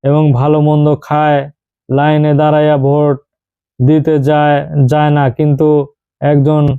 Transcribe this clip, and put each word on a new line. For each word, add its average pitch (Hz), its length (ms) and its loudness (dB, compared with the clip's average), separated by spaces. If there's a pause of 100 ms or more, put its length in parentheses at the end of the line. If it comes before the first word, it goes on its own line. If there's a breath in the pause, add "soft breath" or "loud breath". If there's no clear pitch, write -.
এবং 147 280 0
ভালো 143 300 0
মন্দ 151 260 0 (140)
খায়, 151 380 -2 (500)
লাইনে 151 440 0
দাঁড়াইয়া 151 440 0
ভোট 143 380 0 (640)
দিতে 151 400 0
যায়, 147 380 0 (300)
যায় 151 240 0
না, 147 180 0
কিন্তু 151 400 0 (520)
একজন 147 420 0 (160)